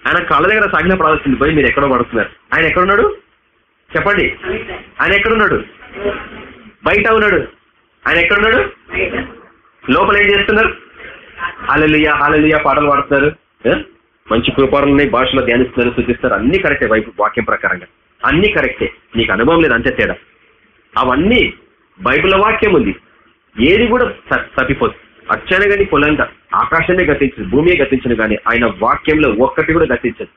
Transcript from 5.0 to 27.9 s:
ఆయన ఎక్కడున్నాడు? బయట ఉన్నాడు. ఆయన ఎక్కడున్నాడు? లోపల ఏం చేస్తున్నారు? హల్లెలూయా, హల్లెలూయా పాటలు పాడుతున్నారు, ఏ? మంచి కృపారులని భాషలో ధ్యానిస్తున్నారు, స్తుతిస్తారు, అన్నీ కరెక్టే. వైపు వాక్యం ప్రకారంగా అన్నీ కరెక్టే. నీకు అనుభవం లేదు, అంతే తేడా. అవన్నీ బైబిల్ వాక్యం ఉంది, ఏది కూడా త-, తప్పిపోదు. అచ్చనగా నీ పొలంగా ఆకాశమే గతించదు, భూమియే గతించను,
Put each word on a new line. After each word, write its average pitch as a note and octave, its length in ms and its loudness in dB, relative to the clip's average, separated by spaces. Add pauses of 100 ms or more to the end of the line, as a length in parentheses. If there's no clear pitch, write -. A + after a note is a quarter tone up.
ఆయన E3+ 120 0
ఎక్కడున్నాడు? G3+ 500 0 (1200)
బయట G#3 240 0
ఉన్నాడు. G#3 380 0 (600)
ఆయన D#3 100 0
ఎక్కడున్నాడు? G#3 420 0 (1300)
లోపల G3+ 260 2
ఏం G3+ 60 4
చేస్తున్నారు? G3+ 520 2 (960)
హల్లెలూయా, D3+ 440 2
హల్లెలూయా D3+ 420 2
పాటలు D3 320 0
పాడుతున్నారు, C#3+ 460 0 (320)
ఏ? D3 60 2 (580)
మంచి A#2 200 0
కృపారులని C#3 580 2
భాషలో C3 360 0
ధ్యానిస్తున్నారు, A#2+ 460 0
స్తుతిస్తారు, A#2+ 420 -2
అన్నీ B2+ 260 0
కరెక్టే. C#3 280 -2
వైపు A2 320 0
వాక్యం G#2+ 240 -2
ప్రకారంగా F#2 440 -4 (380)
అన్నీ F3 260 2
కరెక్టే. B2+ 420 -4 (220)
నీకు A2+ 160 -2
అనుభవం C#3 300 2
లేదు, C#3+ 120 2
అంతే B2 160 0
తేడా. G2 260 -2 (840)
అవన్నీ D3+ 560 0 (480)
బైబిల్ D3+ 320 2
వాక్యం G#3 400 2
ఉంది, A2 220 0 (680)
ఏది G3+ 260 2
కూడా B3 180 2 (280)
త-, B2 120 -4 (140)
తప్పిపోదు. C3 340 -2 (380)
అచ్చనగా G3 440 0
నీ G3 100 0
పొలంగా D3 420 0 (240)
ఆకాశమే E3 540 0
గతించదు, C3+ 440 -2
భూమియే D#3+ 280 4
గతించను, B2+ 380 0